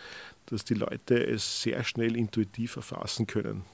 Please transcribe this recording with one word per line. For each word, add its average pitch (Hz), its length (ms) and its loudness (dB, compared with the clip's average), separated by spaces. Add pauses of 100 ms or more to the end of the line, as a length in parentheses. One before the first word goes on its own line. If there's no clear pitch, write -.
(480)
dass 110 180 -2
die - 80 2
Leute - 520 2
es - 380 0
sehr 120 200 0
schnell 117 320 2
intuitiv 113 600 0
erfassen 104 500 -2
können. 104 380 -2 (100)